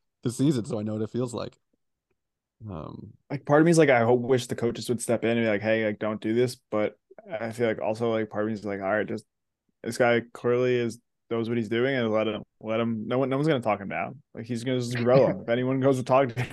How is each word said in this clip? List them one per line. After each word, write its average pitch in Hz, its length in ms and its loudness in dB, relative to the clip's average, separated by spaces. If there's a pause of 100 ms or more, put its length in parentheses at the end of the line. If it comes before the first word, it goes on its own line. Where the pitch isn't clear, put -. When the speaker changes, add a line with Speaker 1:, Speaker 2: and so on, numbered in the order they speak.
(240)
Speaker 1:
the 123 80 -2
season, 135 340 0
so 110 140 -6
I 104 40 -6
know 107 100 -4
what 107 80 -4
it 110 80 -4
feels 120 240 -4
like." 98 240 -10 (1120)
Um, - 440 -14 (160)
Speaker 2:
Like, 139 160 -8
part 147 160 6
of 160 40 6
me 175 60 6
is 160 60 6
like, 156 120 6
I 120 140 6
hope, 120 180 4
wish 123 260 2
the 120 80 -4
coaches 113 340 -4
would 117 120 -2
step 117 220 0
in 117 140 2
and 117 80 2
be 110 40 2
like, 101 120 0
"Hey, 110 240 2
like, 104 140 -2
don't 107 220 -4
do 110 120 -2
this." 123 240 2 (140)
But 107 260 -2 (420)
I 113 120 -6
feel 113 160 0
like 110 140 -2
also, 113 300 -2
like, 110 180 -2
part 104 140 -4
of 107 40 -2
me 113 60 -4
is 104 120 -8
like, 101 160 -6
"All 95 60 -4
right, 101 200 0
just, 110 180 -8 (580)
this 120 140 -6
guy 120 240 4 (120)
clearly 123 420 2
is, 117 240 -2 (300)
knows 117 200 -2
what 117 80 -2
he's 107 120 -2
doing, 120 260 0
and 117 160 0
let 107 160 2
him, 107 160 -6 (160)
let 110 200 -4
him, 113 280 -4
no 123 120 -2
one, 135 100 0
no 135 80 -2
one's 147 100 0
gonna 147 140 2
talk 104 180 0
him 98 100 -10
down. 95 320 -6 (120)
Like, 117 120 -12
he's 120 180 -6
gonna 127 160 -2
just 120 180 -4
grow 120 300 6
him. - 140 -2
If - 80 -8
anyone 127 300 0
goes 135 180 4
to 127 60 -4
talk 131 260 2
to 120 120 -6
him, 120 120 -4